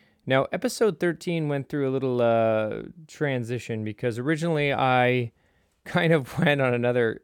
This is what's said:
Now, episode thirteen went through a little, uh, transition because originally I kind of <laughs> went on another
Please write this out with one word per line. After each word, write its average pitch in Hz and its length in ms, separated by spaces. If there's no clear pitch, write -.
Now, 131 260
episode 214 480
thirteen 165 480
went 139 220
through 139 180
a - 20
little, 131 300
uh, 110 640
transition 120 760
because 107 360
originally 151 560
I 127 580
kind 170 260
of 143 260
<laughs> 165 60
went 147 160
on 127 140
another 120 500